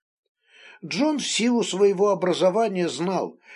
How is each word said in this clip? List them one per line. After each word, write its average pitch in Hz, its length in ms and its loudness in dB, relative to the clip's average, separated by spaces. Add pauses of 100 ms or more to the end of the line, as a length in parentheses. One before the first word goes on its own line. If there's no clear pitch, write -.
(840)
Джон 254 340 -2
в 185 60 -6
силу 233 380 0
своего 202 460 2
образования 185 800 0
знал, 143 500 -4 (160)